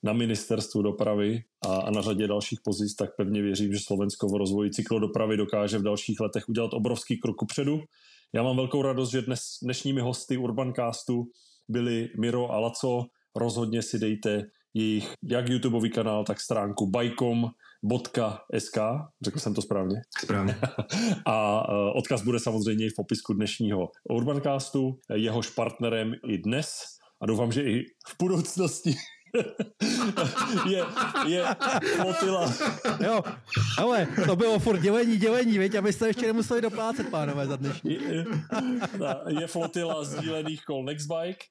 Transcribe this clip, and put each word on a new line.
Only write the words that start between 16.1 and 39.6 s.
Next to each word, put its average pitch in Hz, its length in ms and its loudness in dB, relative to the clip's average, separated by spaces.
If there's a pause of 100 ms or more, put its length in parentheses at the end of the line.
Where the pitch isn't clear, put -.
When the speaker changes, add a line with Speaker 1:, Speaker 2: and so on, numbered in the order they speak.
Speaker 1:
tak 101 160 -4
stránku 104 500 0
bajkom 117 600 0 (320)
bodka 113 580 0 (120)
es - 180 -2
ká. 120 380 0 (160)
Řekl - 140 -2
jsem 107 160 -2
to 107 80 0
správně? 98 380 0 (180)
Speaker 2:
Správně. 98 380 0 (340)
Speaker 1:
<laughs> 214 360 0
A, 110 440 2
eh, 101 240 2
odkaz 127 280 0
bude 120 160 2
samozřejmě 110 480 0
i - 20 0
v 107 80 -6
popisku 110 380 -2
dnešního 101 560 0 (200)
Urbancastu. 135 880 0 (160)
Jehož 113 360 0
partnerem 113 640 -2 (120)
i 107 120 -2
dnes, 127 360 -2 (460)
a - 60 -4
doufám, 113 260 2
že 135 100 2
i 123 220 0 (240)
v - 100 -16
budoucnosti, 175 760 0 (340)
<laughs> 226 1400 0
je, 185 160 2 (420)
je 175 180 2 (520)
flotila. 185 560 2 (520)
Speaker 3:
Jo, 214 180 2 (560)
ale 208 300 4 (180)
to 175 100 4
bylo 220 220 4
furt 190 220 4
dělení, 226 360 4
dělení, 226 420 4
viď? 196 160 4
Abyste 208 320 2
ještě 233 200 2
nemuseli 226 340 2
doplácet, 226 500 -2
pánové, 143 360 0
za 139 100 -2
dnešní. 139 380 -2
Speaker 1:
Je, - 60 -4 (140)
je, 165 100 -2 (1160)
je 165 60 -4
flotila 165 580 -2